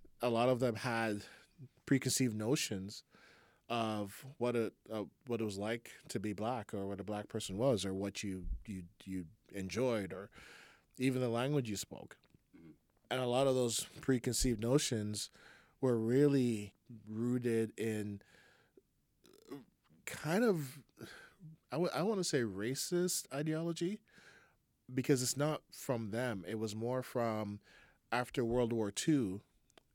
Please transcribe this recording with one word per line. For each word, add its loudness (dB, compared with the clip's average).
a 2
lot 4
of 4
them 2
had 0
preconceived 2
notions -2
of -2
what 2
it, 0
uh, -4
what -2
it 2
was -2
like -4
to -4
be -2
black -4
or -2
what -4
a -8
black -4
person -6
was 4
or -2
what -4
you, -6
you, -8
you -6
enjoyed -2
or -12
even 2
the 0
language 0
you -2
spoke. -12
And 0
a 2
lot 6
of 6
those 2
preconceived 2
notions 0
were 4
really 4
rooted 0
in -2
kind 0
of, 0
I -4
w-, 0
I 0
wanna 0
say 2
racist -2
ideology, -2
because 4
it's 0
not 0
from -4
them. -2
It -2
was -2
more -2
from -2
after 0
World 2
War 0
Two, 2